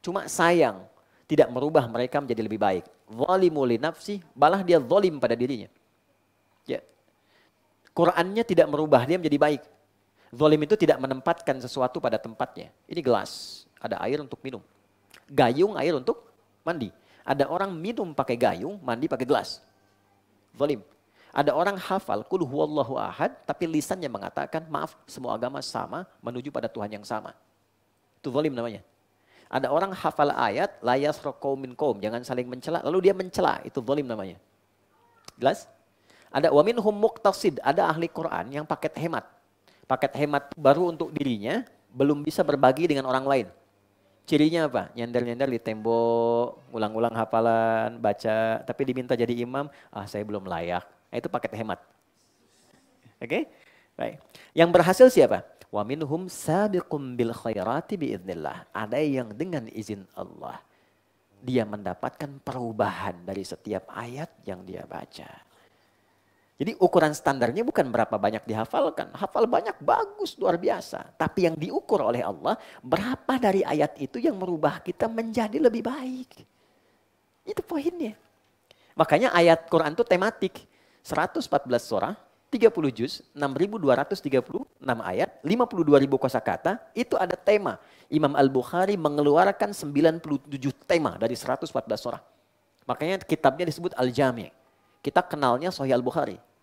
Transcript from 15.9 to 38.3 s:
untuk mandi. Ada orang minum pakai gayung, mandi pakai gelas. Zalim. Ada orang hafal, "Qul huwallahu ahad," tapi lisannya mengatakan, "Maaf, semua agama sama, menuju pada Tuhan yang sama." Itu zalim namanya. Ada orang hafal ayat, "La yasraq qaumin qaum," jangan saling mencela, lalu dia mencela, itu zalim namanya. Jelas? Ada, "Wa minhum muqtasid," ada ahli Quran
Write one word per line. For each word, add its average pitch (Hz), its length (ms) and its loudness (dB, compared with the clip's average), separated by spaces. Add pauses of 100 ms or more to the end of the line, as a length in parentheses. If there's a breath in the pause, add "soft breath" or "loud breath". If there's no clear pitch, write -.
untuk - 300 -4 (380)
mandi. 156 240 -4 (340 soft breath)
Ada 139 240 0
orang 180 300 -4
minum 180 400 -6
pakai 123 240 -2
gayung, 127 400 -2
mandi 127 240 -4
pakai 131 240 -4
gelas. - 320 0 (960)
Zalim. 139 240 0 (480 soft breath)
Ada 143 240 0
orang 185 240 0
hafal, 185 480 -4
"Qul 185 160 -4
huwallahu 143 560 -2
ahad," 110 480 -4
tapi - 240 -4
lisannya 160 400 -4
mengatakan, 139 640 -8
"Maaf, 151 320 -6
semua 120 320 -8
agama 127 240 -6
sama, 143 480 -8 (160)
menuju 123 240 -8
pada 120 240 -6
Tuhan 104 160 -8
yang 104 160 -12
sama." 110 320 -8 (800)
Itu 135 160 -8
zalim 143 240 -2
namanya. 117 240 -8 (720 soft breath)
Ada 131 160 0
orang 175 240 0
hafal 156 400 0
ayat, 123 480 -2
"La 123 160 2
yasraq 147 400 -2
qaumin 135 400 -6
qaum," 120 240 0
jangan 117 240 -6
saling 123 240 -4
mencela, 127 320 -6
lalu 180 260 0
dia 196 80 6
mencela, 180 460 -2
itu - 240 -12
zalim 139 240 -2
namanya. 98 320 -10 (960)
Jelas? 131 320 0 (640 soft breath)
Ada, 156 160 2
"Wa 147 160 6
minhum 214 320 0
muqtasid," 202 640 0
ada 165 320 2
ahli 170 160 -2
Quran 135 520 -6